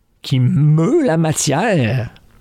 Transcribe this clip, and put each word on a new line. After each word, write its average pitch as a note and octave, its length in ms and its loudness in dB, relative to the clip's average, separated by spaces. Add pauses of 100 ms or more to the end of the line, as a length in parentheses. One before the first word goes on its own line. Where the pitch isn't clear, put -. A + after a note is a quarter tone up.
(220)
qui B2+ 200 -2
meut D#3+ 640 2
la D#3+ 100 0
matière, D3 1000 -2 (280)